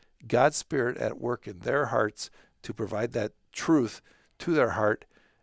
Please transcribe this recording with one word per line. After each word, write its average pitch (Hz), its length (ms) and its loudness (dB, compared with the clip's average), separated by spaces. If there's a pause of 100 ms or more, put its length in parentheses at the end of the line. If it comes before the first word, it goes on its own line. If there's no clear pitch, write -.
(280)
God's 131 300 4
Spirit 127 400 -2
at - 240 -2
work 120 260 -4
in 92 120 -14
their 127 280 0
hearts 113 440 0 (320)
to - 100 -10
provide 107 380 -4
that 113 220 -4 (180)
truth 139 500 2 (380)
to 175 160 -2
their 120 160 2
heart, 107 340 0 (380)